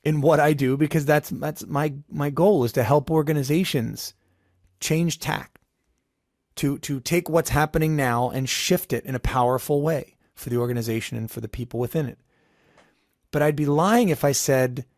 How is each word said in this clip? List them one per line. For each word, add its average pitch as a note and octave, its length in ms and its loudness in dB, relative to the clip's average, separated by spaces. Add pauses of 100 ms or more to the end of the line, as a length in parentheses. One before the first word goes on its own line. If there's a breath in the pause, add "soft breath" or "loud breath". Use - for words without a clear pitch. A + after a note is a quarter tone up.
in D3+ 180 2
what D#3 180 6
I D3+ 140 4
do, C3+ 240 2
because D3+ 280 0
that's, D3+ 240 2
that's - 380 -8
my, D3 260 -2 (160)
my D3 200 -4
goal D#3 340 4
is A#2 100 0
to B2+ 100 2
help C#3+ 280 2
organizations D3 1000 0 (680)
change D#3+ 400 0
tack, - 400 -6 (1000)
to, C#3+ 220 -2
to C#3 200 -6
take E3+ 300 -2
what's D#3+ 220 0
happening D#3 440 0
now B2 360 0
and C3 180 -4
shift - 440 -2
it A#2 120 -4
in C3 80 -8
a B2 60 -2
powerful B2+ 640 0
way D#3 320 -4 (180)
for - 160 -12
the A#2+ 80 0
organization A#2+ 600 -2
and A2+ 120 -6
for A2+ 120 -12
the A2+ 60 -10
people A#2 320 -8
within C#3 280 -2
it. - 100 -12 (1120 soft breath)
But D3 120 0
I'd D3+ 120 2
be D3 120 0
lying F#3+ 420 4
if D3 140 -2
I C#3+ 80 4
said C3 540 0 (120)